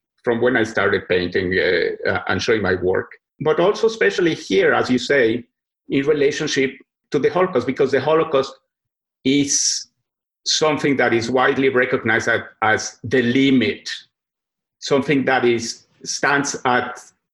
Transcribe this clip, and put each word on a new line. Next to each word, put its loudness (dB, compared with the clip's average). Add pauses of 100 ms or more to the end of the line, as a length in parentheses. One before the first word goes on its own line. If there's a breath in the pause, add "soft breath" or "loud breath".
(220)
from -2
when 2
I 2
started -2
painting, -2
uh, -2
uh, -2
and -2
showing 0
my 0
work, -2 (280)
but 0
also 2
especially 0
here, 0
as 0
you 2
say, 0 (440)
in -2
relationship 0 (400)
to 0
the 4
Holocaust, 0
because 0
the 2
Holocaust 0 (720)
is 0 (580)
something 0
that 2
is 0
widely 2
recognized 0
as, 0 (200)
as -2
the 0
limit, 0 (880)
something 0
that 0
is, -2 (180)
stands -2
at -2 (340)